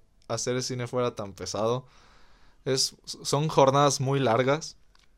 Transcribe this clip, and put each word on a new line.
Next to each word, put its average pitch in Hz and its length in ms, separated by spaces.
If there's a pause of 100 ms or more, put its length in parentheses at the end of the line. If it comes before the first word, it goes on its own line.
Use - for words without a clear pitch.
(280)
hacer 123 360
cine 123 240
fuera 123 280
tan 98 180
pesado. 110 520 (800)
Es, 135 300 (100)
son - 440
jornadas 139 500
muy 135 200
largas. 127 580 (400)